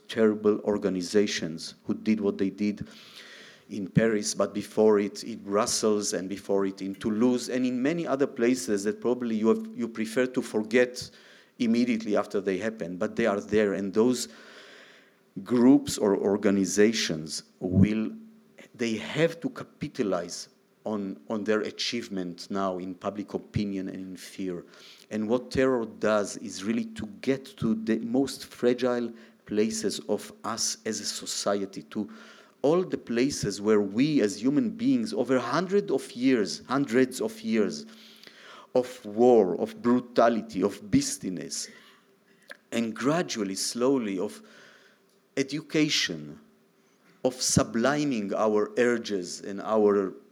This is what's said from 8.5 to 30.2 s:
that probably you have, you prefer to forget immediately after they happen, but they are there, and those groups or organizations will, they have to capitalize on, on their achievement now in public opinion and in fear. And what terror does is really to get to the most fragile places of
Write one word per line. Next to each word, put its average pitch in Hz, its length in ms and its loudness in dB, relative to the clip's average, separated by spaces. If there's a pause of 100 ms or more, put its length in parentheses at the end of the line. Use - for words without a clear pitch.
that 104 160 -2
probably 120 360 -2
you 107 120 2
have, 110 260 4
you 120 140 -6
prefer 113 380 -2
to 127 160 -2
forget 120 680 0 (500)
immediately 113 580 2
after 101 240 -2
they 95 160 0
happen, 95 400 -6
but 107 180 -4
they 117 100 0
are 101 140 2
there, 107 340 2
and 95 200 -4
those 117 340 4 (1160)
groups 127 520 6
or 98 200 2
organizations 98 1300 2 (180)
will, 101 500 4 (640)
they 113 200 -2
have 151 440 -2
to 131 100 -4
capitalize 95 1000 -6 (340)
on, 101 340 -4 (120)
on 104 160 -4
their 107 160 2
achievement 95 880 -6
now 95 300 -2
in 92 140 -8
public 101 400 -8
opinion 98 540 -4
and 92 120 -10
in 95 180 -12
fear. 90 480 -8 (460)
And 107 180 -4
what 127 220 -2
terror 131 340 2 (140)
does 104 380 0
is 95 260 -12
really 113 220 -2
to - 200 -12 (160)
get 131 360 -4
to 110 180 0
the 113 240 0
most 123 460 -2
fragile 123 640 0 (340)
places 107 540 -2 (100)
of 104 240 -4 (100)